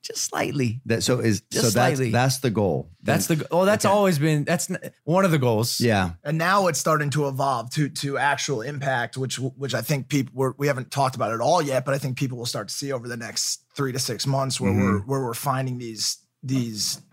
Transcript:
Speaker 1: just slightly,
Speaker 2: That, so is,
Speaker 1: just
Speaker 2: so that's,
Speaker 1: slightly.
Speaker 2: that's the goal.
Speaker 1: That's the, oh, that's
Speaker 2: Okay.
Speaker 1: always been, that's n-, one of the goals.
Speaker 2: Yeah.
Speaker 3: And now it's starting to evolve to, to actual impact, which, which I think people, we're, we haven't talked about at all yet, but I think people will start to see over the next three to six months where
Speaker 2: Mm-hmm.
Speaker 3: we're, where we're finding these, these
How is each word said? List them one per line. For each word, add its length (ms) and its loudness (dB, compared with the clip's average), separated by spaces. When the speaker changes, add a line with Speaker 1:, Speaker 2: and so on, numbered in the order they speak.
Speaker 1:
just 240 -8
slightly, 600 -2
Speaker 2:
That, 160 0
so 180 2
is, 300 2
Speaker 1:
just 40 -10
Speaker 2:
so 60 0
that's, 20 0
Speaker 1:
slightly. 160 0
Speaker 2:
that's 260 2
the 120 0
goal. 380 0
Speaker 1:
That's 240 0
the, 240 0
oh, 160 4
that's 180 2
Speaker 2:
Okay. 80 4
Speaker 1:
always 260 4
been, 260 2
that's 260 -2
n-, 80 -4
one 220 4
of 60 4
the 60 4
goals. 420 2
Speaker 2:
Yeah. 320 4
Speaker 3:
And 140 -4
now 300 4
it's 100 0
starting 320 2
to 180 0
evolve 440 -2
to, 180 0
to 260 -6
actual 460 0
impact, 560 -4
which, 200 -4
which 360 -6
I 80 -2
think 260 -2
people, 260 0
we're, 220 0
we 100 -2
haven't 240 -2
talked 240 0
about 180 -2
at 100 -2
all 180 4
yet, 240 0
but 80 0
I 60 0
think 180 -4
people 220 -4
will 80 -8
start 220 -6
to 60 -8
see 160 -6
over 160 -6
the 120 -8
next 460 -6
three 180 -2
to 60 -4
six 280 -4
months 320 0
where 140 0
Speaker 2:
Mm-hmm. 100 2
Speaker 3:
we're, 180 4
where 240 -2
we're 100 -4
finding 420 -2
these, 420 -4
these 600 -2